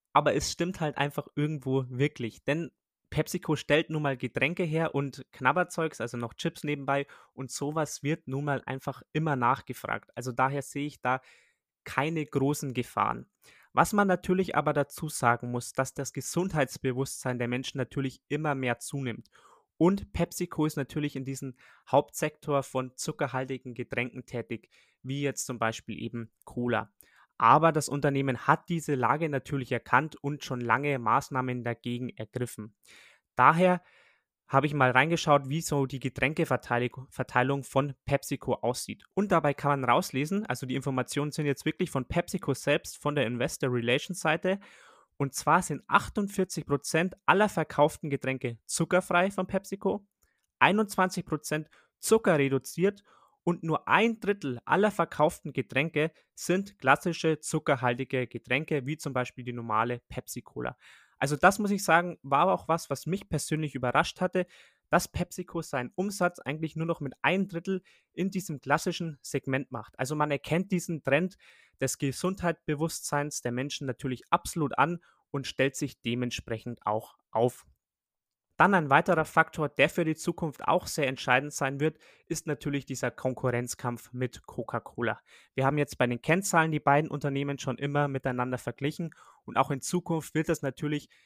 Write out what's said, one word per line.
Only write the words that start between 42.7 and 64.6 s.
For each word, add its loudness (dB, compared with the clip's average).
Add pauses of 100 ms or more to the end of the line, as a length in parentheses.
von -2
der 2
Investor -2
Relations 0
Seite. 0 (560)
Und -2
zwar 4
sind -6
achtundvierzig -2
Prozent 0
aller 6
verkauften 0
Getränke -4
zuckerfrei 0
von -4
PepsiCo, -4 (520)
einundzwanzig 2
Prozent -4 (300)
zuckerreduziert 2 (420)
und 0
nur -2
ein 4
Drittel -2
aller 2
verkauften 0
Getränke -2 (220)
sind -4
klassische 2
zuckerhaltige -2
Getränke, -4
wie -6
zum -8
Beispiel -4
die -8
normale -2
Pepsi-Cola. -10 (420)
Also 0
das 6
muss 0
ich 0
sagen, 2
war 4
auch -2
was, -2
was -4
mich -4
persönlich -4
überrascht 0
hatte, 0 (440)